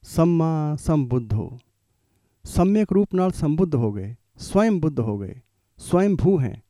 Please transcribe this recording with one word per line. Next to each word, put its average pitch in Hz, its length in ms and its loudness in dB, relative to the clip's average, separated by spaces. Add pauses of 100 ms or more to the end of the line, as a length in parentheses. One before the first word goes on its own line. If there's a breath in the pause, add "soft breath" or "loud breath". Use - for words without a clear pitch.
ਸੰਮਾ 160 720 0
ਸੰਬੁੱਧੋ, 123 800 -2 (840)
ਸਮਯਕ 196 480 2
ਰੂਪ 196 220 2
ਨਾਲ 185 160 2
ਸੰਬੁੱਧ 156 440 0
ਹੋ 117 180 0
ਗਏ, 101 220 -10 (220)
ਸਵਯੰ 208 440 0
ਬੁੱਧ 147 200 -2
ਹੋ 107 180 -2
ਗਏ। 101 220 -10 (360)
ਸਵਯੰ 190 400 2
ਭੂ 180 240 2
ਹੈ 123 300 -4